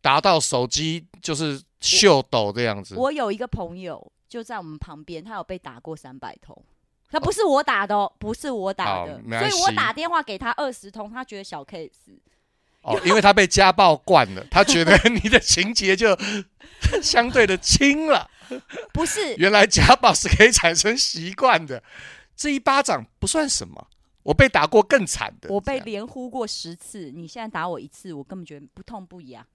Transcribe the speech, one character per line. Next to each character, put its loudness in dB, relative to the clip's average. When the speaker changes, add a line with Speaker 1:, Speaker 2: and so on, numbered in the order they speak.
Speaker 1:
打 2
到 2
手 -2
机 -6
就 -6
是 -6
秀 4
抖 0
这 -4
样 -4
子。 -18
Speaker 2:
我 -2
有 -6
一 -8
个 -8
朋 -10
友 -16
就 -14
在 -12
我 -12
们 -16
旁 -18
边， -14
他 -18
有 -12
被 -14
打 -20
过 -14
三 -20
百 -16
通。 -20
他 -4
不 -2
是 -2
我 4
打 0
的 0
哦， 0
不 -8
是 -8
我 -4
打 -4
的。 -12
Speaker 1:
好， -18
没 -6
关 0
系。 -2
Speaker 2:
所 -2
以 0
我 2
打 -2
电 -6
话 -2
给 -10
他 -6
二 -4
十 -18
通， -14
他 -14
觉 -16
得 -16
小 -14
case。 -18
Speaker 1:
哦， -2
因 4
为 6
他 8
被 6
家 4
暴 4
惯 2
了， -12
他 4
觉 2
得 6
你 0
的 6
情 0
节 0
就 2
<laughs> -4
相 2
对 4
的 0
轻 2
了。 0
Speaker 2:
不 -2
是。 -4
Speaker 1:
原 2
来 6
家 6
暴 4
是 -2
可 6
以 6
产 2
生 0
习 -4
惯 2
的， -12
这 -6
一 -2
巴 2
掌 -4
不 -6
算 -2
什 -6
么， -20
我 -2
被 6
打 2
过 4
更 2
惨 -8
的。 -16
Speaker 2:
我 -2
被 -6
连 -10
呼 -14
过 -8
十 -12
次， -18
你 -16
现 -16
在 -14
打 -8
我 -8
一 -18
次， -18
我 -14
根 -16
本 -16
觉 -20
得 -20
不 -20
痛 -18
不 -20
痒。 -20